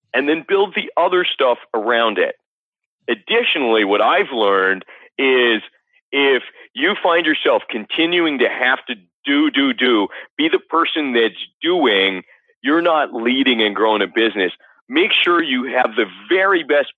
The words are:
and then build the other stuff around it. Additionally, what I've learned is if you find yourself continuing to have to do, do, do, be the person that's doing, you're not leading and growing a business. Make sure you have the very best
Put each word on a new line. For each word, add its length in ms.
and 160
then 180
build 280
the 160
other 240
stuff 320
around 440
it. 160
Additionally, 760
what 180
I've 300
learned 520
is 460
if 300
you 280
find 220
yourself 460
continuing 680
to 100
have 380
to 60
do, 260
do, 220
do, 360
be 140
the 80
person 560
that's 280
doing, 600
you're 200
not 320
leading 480
and 120
growing 280
a 40
business. 460
Make 220
sure 180
you 220
have 220
the 80
very 360
best 340